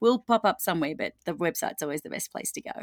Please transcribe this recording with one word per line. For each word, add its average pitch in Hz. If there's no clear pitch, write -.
we'll 240
pop 220
up 196
somewhere, 160
but -
the 175
website's 165
always 151
the -
best -
place -
to -
go. -